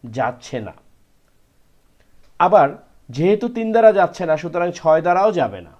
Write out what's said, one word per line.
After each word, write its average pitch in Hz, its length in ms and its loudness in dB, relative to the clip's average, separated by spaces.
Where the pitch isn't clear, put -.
যাচ্ছে 120 520 -8
না। 85 80 -16
আবার 180 280 4
যেহেতু 190 380 0
তিন 226 180 -6
দ্বারা 226 240 8
যাচ্ছে 180 280 -2
না, 156 160 0
সুতরাং 175 260 -4
ছয় 160 260 2
দ্বারাও 185 240 2
যাবে 98 260 -6
না 71 140 -20